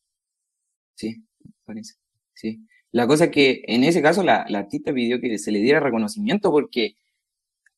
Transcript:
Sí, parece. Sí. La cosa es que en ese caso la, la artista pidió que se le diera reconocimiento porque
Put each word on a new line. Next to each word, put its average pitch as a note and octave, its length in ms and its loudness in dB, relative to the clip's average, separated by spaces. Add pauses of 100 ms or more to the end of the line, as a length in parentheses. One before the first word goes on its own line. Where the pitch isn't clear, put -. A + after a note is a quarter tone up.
(960)
Sí, A3+ 300 -10 (400)
parece. A3 300 -16 (400)
Sí. - 300 -12 (280)
La A#2+ 140 0
cosa D3+ 200 4
es D3 40 -4
que C3+ 360 2
en A#2+ 180 2
ese E3 180 2
caso F3 200 2
la, A#2+ 260 2
la G#2 120 -4
artista C#3+ 320 -8
pidió A#2+ 280 -2
que A#2 180 -4
se - 120 -8
le G#2 100 0
diera C#3 200 4
reconocimiento A2+ 680 -2
porque B2 460 -2 (800)